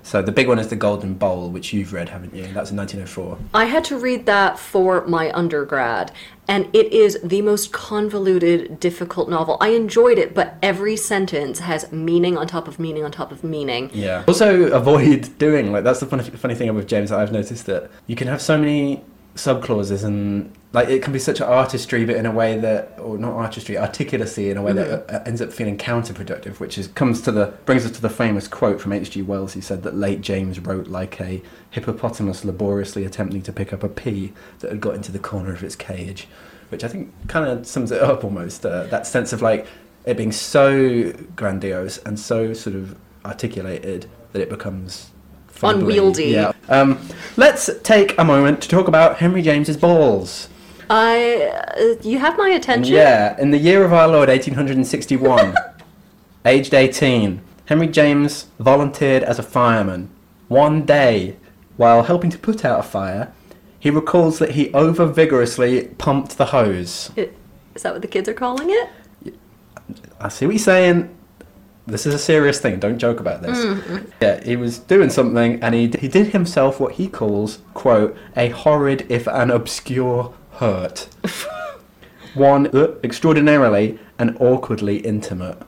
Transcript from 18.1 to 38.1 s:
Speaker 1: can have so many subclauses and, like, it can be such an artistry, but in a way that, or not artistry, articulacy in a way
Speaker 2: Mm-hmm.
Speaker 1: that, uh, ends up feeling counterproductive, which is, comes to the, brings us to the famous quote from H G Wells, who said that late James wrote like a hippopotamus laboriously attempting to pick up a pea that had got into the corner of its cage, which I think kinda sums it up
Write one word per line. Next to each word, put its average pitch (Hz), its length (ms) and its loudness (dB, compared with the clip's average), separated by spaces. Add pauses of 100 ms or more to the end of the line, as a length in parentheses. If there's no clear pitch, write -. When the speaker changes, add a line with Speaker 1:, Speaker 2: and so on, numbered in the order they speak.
Speaker 1:
can 127 140 -6
have 135 120 -4
so 156 160 2
many 147 460 0 (320)
subclauses 104 680 -2
and, 101 480 -4 (200)
like, 120 160 0
it 131 140 0
can 139 100 -6
be 131 60 -4
such 131 220 -4
an 120 80 -2
artistry, 123 560 0
but 113 100 -2
in 110 100 -2
a 113 60 -2
way 110 260 0
that, 110 440 -4
or 110 180 -10
not 117 140 -6
artistry, 110 440 -8
articulacy 107 720 -4
in 98 80 -4
a 101 60 -6
way 101 80 -2
Speaker 2:
Mm-hmm. 98 380 -4
Speaker 1:
that, 107 140 -8
uh, - 40 -20
ends 117 160 -6
up 110 100 -10
feeling 104 240 -6
counterproductive, 107 840 -8
which - 180 -10
is, 92 80 -8
comes 117 360 -2
to 120 100 -2
the, 104 140 0 (200)
brings 127 180 2
us 107 60 -6
to - 100 -16
the 113 80 -4
famous 107 380 -4
quote 104 340 -2
from 98 120 -6
H 98 180 -6
G 101 120 -8
Wells, 98 320 -8
who 95 60 -10
said 95 220 -8
that - 140 -8
late 101 240 -2
James 95 400 -6
wrote 92 260 -8
like 92 340 -10
a 92 220 -8 (300)
hippopotamus 104 720 -6
laboriously 101 600 -4
attempting 95 380 -8
to 92 100 -12
pick 98 200 -8
up 95 100 -10
a 101 60 -6
pea 101 440 -8 (280)
that - 100 -10
had 107 100 -10
got 110 140 -4
into 101 160 -10
the 98 80 -10
corner 95 340 -8
of 87 120 -10
its - 100 -12
cage, 92 540 -12 (400)
which - 160 -10
I 120 40 -8
think - 240 -12 (160)
kinda 127 360 -4
sums 120 260 -6
it 110 100 -2
up 127 220 2